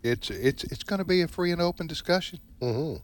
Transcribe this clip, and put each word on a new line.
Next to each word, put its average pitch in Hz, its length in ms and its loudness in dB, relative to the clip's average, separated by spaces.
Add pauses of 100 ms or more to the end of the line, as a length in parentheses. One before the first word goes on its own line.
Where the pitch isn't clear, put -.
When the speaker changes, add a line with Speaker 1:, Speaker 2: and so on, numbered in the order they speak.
Speaker 1:
it's, 117 280 0
it's, 127 340 0
it's - 200 -8
gonna 196 220 -2
be 180 160 4
a 165 60 0
free 175 240 0
and 170 80 -2
open 175 260 0
discussion. 175 520 0 (220)
Speaker 2:
Mm-hmm. 123 440 0